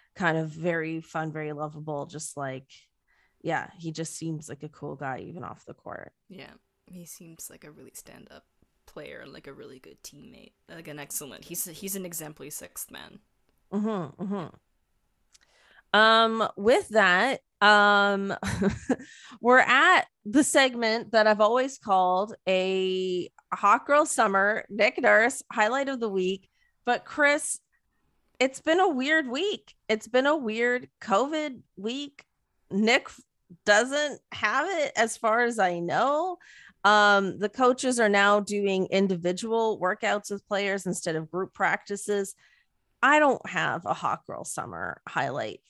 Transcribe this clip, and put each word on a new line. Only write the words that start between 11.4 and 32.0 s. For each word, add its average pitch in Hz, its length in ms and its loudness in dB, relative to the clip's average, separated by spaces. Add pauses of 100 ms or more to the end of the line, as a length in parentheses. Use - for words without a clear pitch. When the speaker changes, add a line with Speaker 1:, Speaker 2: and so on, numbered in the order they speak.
Speaker 2:
he's, 175 220 -10
he's 185 300 -12
an 185 100 -10
exemplary 151 440 -14
sixth - 400 -16
man. - 300 -20 (520)
Speaker 1:
Mm-hmm, 202 500 -6
mm-hmm. 185 340 -8 (1400)
Um, 220 520 4 (100)
with 254 340 2
that, 208 500 4 (200)
um, 202 720 6 (520)
<laughs> - 540 -8
we're 247 180 6
at 311 480 4 (180)
the 220 200 2
segment 233 680 2
that 214 140 6
I've 214 140 4
always 247 380 2
called 190 560 2 (140)
a 185 840 0 (220)
Hot 208 340 2
Girl 294 180 4
Summer, 202 640 0
Nick 233 320 0
Nurse, 226 500 4
highlight 247 380 0
of 269 120 -6
the 226 80 -2
week. 190 400 -2 (360)
But 240 200 -2
Chris, 294 540 0 (800)
it's 262 220 0
been 330 200 2
a 370 80 4
weird 285 400 0
week. 320 460 -6 (140)
It's 220 200 -2
been 254 180 2
a 302 100 4
weird 240 520 -2 (120)
covid 269 600 -2 (160)
week. 262 460 -10 (480)